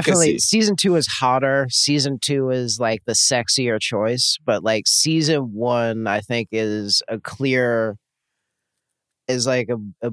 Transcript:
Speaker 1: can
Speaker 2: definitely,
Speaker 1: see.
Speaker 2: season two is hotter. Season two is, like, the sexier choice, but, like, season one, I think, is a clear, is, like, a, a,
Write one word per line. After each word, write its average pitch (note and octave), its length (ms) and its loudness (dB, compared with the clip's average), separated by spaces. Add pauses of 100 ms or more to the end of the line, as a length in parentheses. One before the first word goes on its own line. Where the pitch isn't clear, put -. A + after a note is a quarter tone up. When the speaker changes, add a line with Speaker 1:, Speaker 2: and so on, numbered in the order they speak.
Speaker 1:
can G#3 120 2
Speaker 2:
definitely, E3 260 4
Speaker 1:
see. - 180 2
Speaker 2:
season G#3 180 2
two F3+ 200 2
is D3+ 100 2
hotter. C3+ 640 0
Season C#3 500 0
two C3+ 300 -2
is, B2 300 -2
like, A2 260 -2
the A#2 80 -4
sexier A#2+ 680 0
choice, A2+ 640 -2
but, G2+ 200 0
like, A2 240 -2
season D3+ 640 0
one, A2+ 540 -2
I G#2 140 0
think, A#2 300 -4
is G#2+ 560 -2
a A2 120 -6
clear, A#2+ 800 -2 (1300)
is, B2+ 180 -2
like, B2+ 240 0
a, A2 380 -6
a, A#2 60 -6